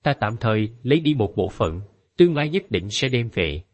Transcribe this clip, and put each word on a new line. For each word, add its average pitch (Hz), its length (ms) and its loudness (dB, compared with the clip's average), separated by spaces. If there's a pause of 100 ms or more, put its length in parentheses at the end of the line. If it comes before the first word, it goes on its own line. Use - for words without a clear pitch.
Ta 143 100 2
tạm 113 260 -4
thời 110 300 0 (140)
lấy 143 160 2
đi 151 140 2
một 110 220 0
bộ 95 140 0
phận, 87 320 -4 (360)
tương 175 180 6
lai 147 140 0
nhất 190 220 -4
định 95 180 -2
sẽ 131 200 -2
đem 117 240 -2
về. 80 300 -2 (100)